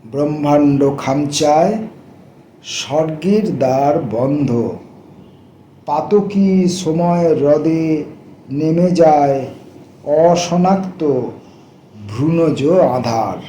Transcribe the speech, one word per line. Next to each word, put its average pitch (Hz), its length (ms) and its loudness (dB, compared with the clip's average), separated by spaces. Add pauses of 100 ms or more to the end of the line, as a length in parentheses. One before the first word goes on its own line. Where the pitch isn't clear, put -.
ব্রহ্মাণ্ড 147 760 0 (180)
খামচায় 147 760 0 (880)
স্বর্গের 160 920 -2
দ্বার 135 360 2 (160)
বন্ধ। 135 400 0 (1400)
পাতকী 190 840 2
সময় 170 580 0 (100)
হ্রদে 156 680 0 (460)
নেমে 160 400 0
যায় 151 480 4 (680)
অশনাক্ত 175 960 0 (1080)
ভ্রূণজ 147 600 0
আধার। 120 720 0 (100)